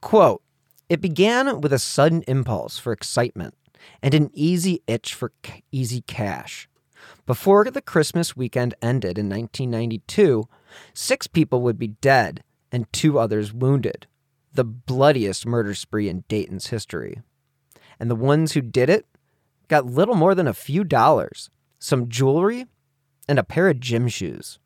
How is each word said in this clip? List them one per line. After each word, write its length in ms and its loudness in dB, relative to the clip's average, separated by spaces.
Quote, 420 4
It 120 0
began 600 2
with 120 0
a 60 2
sudden 440 2
impulse 560 -4
for 140 -6
excitement 640 -4
and 120 2
an 180 4
easy 540 0
itch 280 -6
for 180 -8
c-, 260 -18
easy 320 -6
cash. 680 -10
Before 400 4
the 180 -4
Christmas 540 0
weekend 460 -2
ended 360 -2
in 100 -2
nineteen 420 -6
ninety-two, 800 0
six 320 -4
people 360 0
would 160 0
be 100 -6
dead 540 0
and 180 -4
two 260 2
others 340 -2
wounded, 540 -2
the 100 2
bloodiest 840 0
murder 280 -2
spree 340 -4
in 180 -8
Dayton's 420 -6
history. 520 -10
And 100 -2
the 60 0
ones 360 2
who 100 0
did 260 2
it 180 2
got 180 2
little 280 0
more 200 4
than 140 0
a 60 -2
few 280 -4
dollars, 680 2
some 300 -2
jewelry, 580 0
and 100 2
a 60 2
pair 240 2
of 100 2
gym 300 -2
shoes. 580 -10